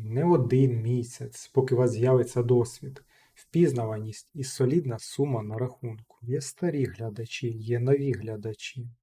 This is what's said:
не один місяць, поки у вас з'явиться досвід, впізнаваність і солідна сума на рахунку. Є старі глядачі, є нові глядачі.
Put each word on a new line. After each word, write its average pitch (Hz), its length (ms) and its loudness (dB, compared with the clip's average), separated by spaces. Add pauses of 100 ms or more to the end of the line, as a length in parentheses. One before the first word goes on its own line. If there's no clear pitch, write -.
не 120 200 -2
один 127 580 4
місяць, 120 720 -4
поки 131 200 4
у 120 40 2
вас 123 120 4
з'явиться 120 520 2
досвід, 120 600 0 (320)
впізнаваність 110 1000 0
і 135 100 -6
солідна 131 540 0
сума 135 440 -2
на 107 160 -8
рахунку. 117 640 -8
Є 127 180 -4
старі 147 440 -2
глядачі, 113 640 -6
є 113 320 -2
нові 139 320 2
глядачі. 110 760 -8 (140)